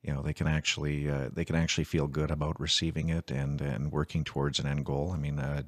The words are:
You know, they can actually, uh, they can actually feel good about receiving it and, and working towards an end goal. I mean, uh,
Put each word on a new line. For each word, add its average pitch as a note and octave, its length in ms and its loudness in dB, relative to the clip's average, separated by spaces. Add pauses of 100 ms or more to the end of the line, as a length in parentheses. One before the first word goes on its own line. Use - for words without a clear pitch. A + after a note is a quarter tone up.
You D2+ 100 -2
know, C#2+ 100 0
they D3 100 0
can D2+ 160 0
actually, D2 600 2
uh, C#2 240 0
they E2 120 -2
can E2 100 -2
actually E2 300 4
feel D2 240 2
good D2 240 0
about D2+ 280 -2
receiving D#2+ 500 0
it E2 200 0
and, C#2 300 0
and C#2+ 320 -2
working D2+ 320 0
towards C#2+ 340 0
an C#2+ 80 0
end C#2+ 180 0
goal. C#2+ 300 0
I - 20 -2
mean, C#3+ 220 -2
uh, C#3 300 -2